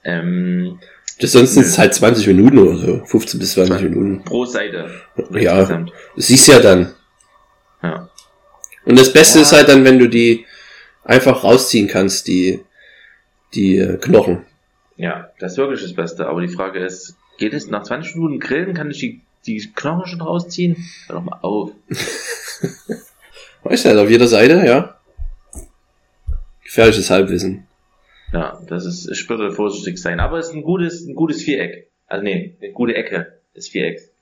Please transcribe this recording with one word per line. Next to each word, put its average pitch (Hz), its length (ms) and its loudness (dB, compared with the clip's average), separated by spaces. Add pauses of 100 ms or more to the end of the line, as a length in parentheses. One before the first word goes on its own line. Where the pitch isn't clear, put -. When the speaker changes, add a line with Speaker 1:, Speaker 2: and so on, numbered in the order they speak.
Speaker 1:
Ähm, 90 760 -6 (400)
Speaker 2:
Das 113 120 -4
sonst 123 240 4
Speaker 1:
nö. 131 60 6
Speaker 2:
sind's - 160 0
halt 101 160 2
zwanzig 110 340 0
Minuten 104 300 6
oder 87 180 6
so, 87 300 -4
fünfzehn 107 340 -4
bis 95 140 -6
zwanzig 92 240 2
Speaker 1:
Zwan-, 92 140 -4
Speaker 2:
Minuten. 98 340 -4
Speaker 1:
pro 123 200 -6
Seite. 101 440 -10 (420)
Speaker 2:
Ja, 95 280 0
Speaker 1:
Insgesamt. 85 320 -2 (260)
Speaker 2:
siehst - 320 4
ja 127 100 10
dann. 92 340 4 (920)
Speaker 1:
Ja. 87 260 -10 (760)
Speaker 2:
Und 123 160 6
das 131 140 6
Beste 160 240 6
Speaker 1:
Ja. 151 60 8
Speaker 2:
ist - 100 4
halt 147 160 6
dann, 135 160 8
wenn 131 140 6
du 120 100 6
die 117 360 2 (580)
einfach 127 400 2
rausziehen 98 440 2
kannst, 95 400 -2
die, 92 340 -2 (920)
die, 95 240 0
äh, 92 220 -2
Knochen. 92 440 2 (540)
Speaker 1:
Ja, 85 320 -10 (100)
das 92 140 -12
ist - 60 -8
wirklich 139 240 -4
das 90 100 -14
Beste. 85 340 -8
Aber 85 140 -6
die 90 60 -6
Frage 92 360 -8
ist, - 320 -14 (220)
geht 107 160 -6
es 147 160 -10
nach 104 140 -8
zwanzig 156 320 -12
Minuten 156 240 -6
Grillen, 180 340 -6
kann 151 180 -8
ich 139 80 -14
die, 120 220 -12 (240)
die 110 140 -8 (160)
Knochen 175 320 -8
schon 175 140 -12
rausziehen? 175 540 -6 (320)
Hör 85 100 -14
doch - 60 -12
mal - 180 -14
auf. 98 300 -6 (180)
Speaker 2:
<laughs> - 1700 -14
Weißt - 220 -2
du, - 40 6
halt 107 100 6
auf 101 100 2
jeder 117 180 6
Seite, 127 380 6
ja. 135 300 0 (1700)
Gefährliches 110 460 2
Halbwissen. 95 580 -2 (680)
Speaker 1:
Ja, 82 340 -8
das 90 180 -10
ist, - 240 -12
ich - 200 -12
würde 107 220 -6
vorsichtig 98 460 -8
sein. 87 220 -8
Aber 160 200 -6
es 160 100 -10
ist 156 60 -16
ein 147 80 -12
gutes, 175 440 -6
ein 135 80 -16
gutes 156 280 -4
Viereck. 92 460 -8 (180)
Also 98 160 -10
nee, 90 380 -8
eine 101 120 -16
gute 117 220 -4
Ecke 87 380 -8 (220)
des - 140 -20
Vierecks. - 400 -10 (120)